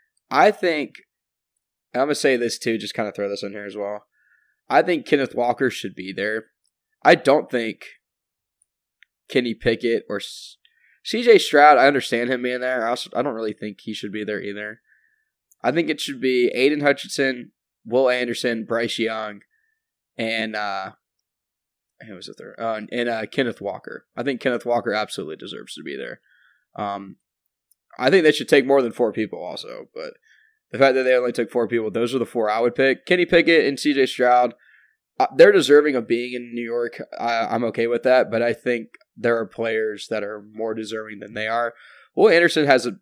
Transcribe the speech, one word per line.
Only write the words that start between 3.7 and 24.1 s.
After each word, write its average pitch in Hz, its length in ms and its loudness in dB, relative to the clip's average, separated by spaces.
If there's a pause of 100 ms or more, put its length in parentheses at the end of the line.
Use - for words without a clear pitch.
well. 104 300 -8 (640)
I 139 120 6
think 165 240 -2
Kenneth 139 300 0
Walker 123 340 0
should 98 260 -8
be 95 180 -12
there. 107 320 -6 (580)
I 151 120 6
don't - 360 0
think 113 320 -6 (1400)
Kenny 123 260 -2
Pickett 117 560 -2
or 104 80 -6
S-, - 400 -16 (460)
C 233 200 -4
J 233 140 8
Stroud, 147 400 8
I 131 100 6
understand 123 420 0
him 123 140 -2
being 123 180 -4
there. 127 240 -2
I 117 60 -2
also, - 240 -6
I 120 60 0
don't 135 120 -4
really 110 200 -6
think 104 280 -12
he 107 120 -10
should 104 180 -10
be 107 120 -8
there 101 180 -6
either. 104 400 -12 (800)
I 123 100 0
think 156 180 -2
it 147 100 -6
should 135 220 -10
be 127 340 2
Aiden 143 260 2
Hutchinson, 135 720 -2 (340)
Will 123 240 2
Anderson, 120 560 -2
Bryce 117 340 -4
Young, 110 420 -6 (760)
and, 113 380 -4
uh, 98 360 -6 (1160)
who 101 80 -16
was 95 120 -18
the 104 60 -16
third? - 260 -20
Uh, 110 220 -6 (100)
and, 120 180 -4
uh, 110 180 -6
Kenneth 123 340 -4
Walker. - 440 -10 (100)